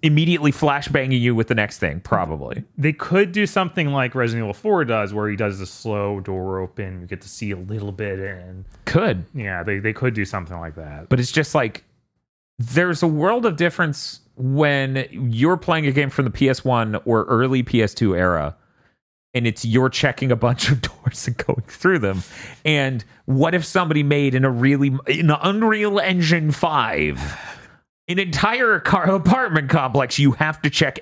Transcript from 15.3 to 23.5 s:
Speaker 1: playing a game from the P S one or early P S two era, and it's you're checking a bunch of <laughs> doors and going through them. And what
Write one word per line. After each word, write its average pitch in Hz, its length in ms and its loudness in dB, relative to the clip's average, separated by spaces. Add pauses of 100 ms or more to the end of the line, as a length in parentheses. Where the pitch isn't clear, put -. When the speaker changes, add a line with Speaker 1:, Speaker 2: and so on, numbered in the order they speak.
Speaker 1:
playing 160 280 0
a 139 60 2
game 139 180 0
from 135 160 0
the 120 60 -2
P 135 180 2
S - 160 -2
one 117 300 0 (100)
or 113 200 2
early 127 360 2
P 117 220 2
S 101 100 0
two 98 220 2
era, 85 400 2 (800)
and 120 100 0
it's 113 180 -2
you're 123 260 4
checking 131 420 0
a 120 40 6
bunch 117 360 2
of 127 100 2
<laughs> - 220 -10
doors - 240 -2
and 120 100 -4
going - 300 -2
through 180 320 2
them. 98 240 -2 (420)
And 135 400 0 (200)
what 143 280 2